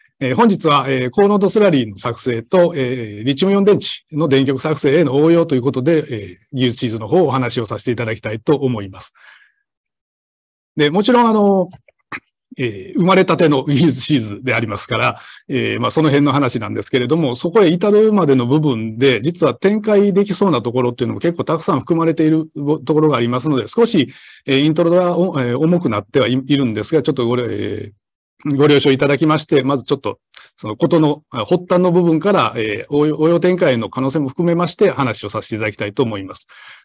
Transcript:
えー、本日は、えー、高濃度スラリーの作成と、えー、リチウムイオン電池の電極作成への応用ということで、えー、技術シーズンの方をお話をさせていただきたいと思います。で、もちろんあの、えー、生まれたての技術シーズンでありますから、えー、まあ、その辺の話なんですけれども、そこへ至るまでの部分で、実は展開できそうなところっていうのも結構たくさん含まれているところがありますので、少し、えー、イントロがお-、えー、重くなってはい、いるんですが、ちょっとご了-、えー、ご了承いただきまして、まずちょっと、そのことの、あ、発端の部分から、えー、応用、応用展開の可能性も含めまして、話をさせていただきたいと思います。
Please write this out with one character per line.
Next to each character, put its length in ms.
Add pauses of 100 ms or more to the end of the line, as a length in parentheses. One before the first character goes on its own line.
(200)
え 120
ー、 20
本 140
日 200
は、 200
え 200
ー、 20
高 180
濃 100
度 120
ス 100
ラ 80
リ 160
ー 60
の 80
作 200
成 240
と、 320
え 460
ー、 40
リ 100
チ 100
ウ 40
ム 40
イ 60
オ 20
ン 40
電 100
池 420
の 100
電 200
極 120
作 220
成 200
へ 40
の 120
応 140
用 140
と 100
い 40
う 20
こ 100
と 120
で、 160 (100)
え 300 (160)
ー、 20
技 80
術 140
シ 80
ー 60
ズ 40
ン 40
の 80
方 100
を 80
お 40
話 300
を 60
さ 120
せ 60
て 60
い 60
た 100
だ 100
き 60
た 100
い 80
と 160
思 240
い 80
ま 140
す。 100 (1600)
で、 140
も 140
ち 80
ろ 100
ん 60
あ 40
の、 360 (880)
え 380
ー、 20
生 60
ま 100
れ 100
た 120
て 120
の 160
技 120
術 240
シ 160
ー 40
ズ 200
ン 20
で 140
あ 40
り 60
ま 100
す 120
か 100
ら、 220 (280)
え 280
ー、 40
ま 80
あ、 40
そ 100
の 60
辺 180
の 60
話 260
な 100
ん 60
で 80
す 80
け 80
れ 80
ど 100
も、 200
そ 160
こ 100
へ 60
至 240
る 200
ま 140
で 80
の 140
部 100
分 400
で、 240
実 240
は 80
展 280
開 300
で 120
き 100
そ 140
う 20
な 120
と 100
こ 100
ろ 80
っ 60
て 80
い 20
う 20
の 60
も 60
結 160
構 80
た 120
く 60
さ 120
ん 40
含 180
ま 100
れ 100
て 100
い 40
る 200 (340)
と 100
こ 80
ろ 60
が 80
あ 40
り 80
ま 100
す 100
の 80
で、 120
少 180
し、 220 (380)
え 100
ー、 80
イ 40
ン 60
ト 80
ロ 80
が 260
お-、 240
え 140
ー、 40
重 200
く 100
な 120
っ 40
て 140
は 80
い、 60 (120)
い 120
る 80
ん 100
で 80
す 100
が、 100
ち 80
ょ 20
っ 20
と 140
ご 80
了-、 120
え 440
ー、 0 (640)
ご 100
了 120
承 120
い 80
た 100
だ 80
き 100
ま 120
し 80
て、 160
ま 160
ず 60
ち 100
ょ 20
っ 40
と、 180 (380)
そ 120
の 80
こ 120
と 120
の、 300
あ、 160
発 200
端 140
の 120
部 100
分 180
か 120
ら、 240
え 300
ー、 80
応 120
用、 120
応 120
用 100
展 160
開 220
の 100
可 140
能 80
性 80
も 100
含 180
め 80
ま 120
し 100
て、 140
話 340
を 60
さ 100
せ 80
て 80
い 20
た 60
だ 80
き 40
た 100
い 80
と 80
思 160
い 60
ま 100
す。 120 (380)